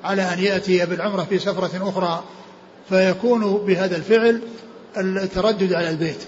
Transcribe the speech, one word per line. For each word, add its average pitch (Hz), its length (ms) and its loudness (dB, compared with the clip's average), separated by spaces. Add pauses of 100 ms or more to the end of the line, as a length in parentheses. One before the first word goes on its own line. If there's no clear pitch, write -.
على 185 300 0
أن 175 60 -4
يأتي 185 460 2
بالعمرة 180 440 -2
في 190 100 2
سفرة 185 500 -4
أخرى، 175 340 -2 (680)
فيكون 190 680 2 (100)
بهذا 185 300 0
الفعل 226 440 4 (560)
التردد 190 760 0
على 170 160 -2
البيت. 156 280 -4 (100)